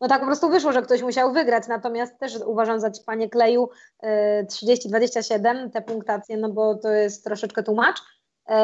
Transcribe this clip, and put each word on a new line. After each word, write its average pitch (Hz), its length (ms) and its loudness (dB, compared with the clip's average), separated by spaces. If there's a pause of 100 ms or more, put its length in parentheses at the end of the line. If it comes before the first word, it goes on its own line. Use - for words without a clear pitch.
no 254 60 0
tak 269 120 4
po 269 60 -4
prostu 294 240 2
wyszło, 302 220 4
że 254 100 2
ktoś 247 200 2
musiał 254 320 0
wygrać, 240 340 0
natomiast 233 520 -4
też 254 140 -8 (120)
uważam 226 340 0
za 214 120 -2
ćpanie 220 380 -6
kleju, 240 400 2 (340)
y, 208 420 0
trzydzieści 214 440 0
dwadzieścia 226 340 0
siedem, 233 480 -2
te 226 100 -6
punktacje, 214 560 -6
no 220 120 -4
bo 214 260 0
to 214 140 -4
jest 208 340 0
troszeczkę 208 400 -6
tłumacz. 233 360 2
Y, - 540 -12 (100)